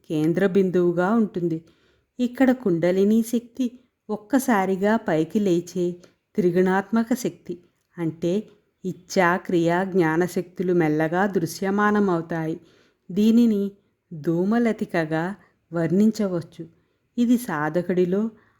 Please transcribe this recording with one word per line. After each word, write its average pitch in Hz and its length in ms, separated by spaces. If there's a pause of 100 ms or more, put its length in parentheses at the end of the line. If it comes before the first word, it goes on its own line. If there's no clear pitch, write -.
కేంద్ర 165 440
బిందువుగా 180 640
ఉంటుంది. 175 520 (560)
ఇక్కడ 247 320
కుండలినీ 196 720
శక్తి 240 480 (380)
ఒక్కసారిగా 208 880
పైకి 165 420
లేచే 175 560 (420)
త్రిగుణాత్మక 190 760
శక్తి, - 440 (400)
అంటే 170 500 (360)
ఇచ్ఛా, 180 540
క్రియా, 175 460
జ్ఞానశక్తులు 180 920
మెల్లగా 160 540
దృశ్యమానమవుతాయి. 185 1300 (520)
దీనిని 208 640 (400)
ధూమలతికగా 175 1200 (360)
వర్ణించవచ్చు. 175 920 (520)
ఇది 240 200
సాధకుడిలో 180 920 (300)